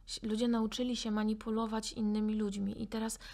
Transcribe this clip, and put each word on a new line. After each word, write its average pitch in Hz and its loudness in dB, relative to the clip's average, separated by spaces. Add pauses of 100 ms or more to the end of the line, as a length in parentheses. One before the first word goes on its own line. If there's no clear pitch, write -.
Ś-, - -8
ludzie 220 2
nauczyli 233 2
się 226 -2
manipulować 220 0
innymi 214 2
ludźmi 202 -2
i 208 -4
teraz 220 -4 (140)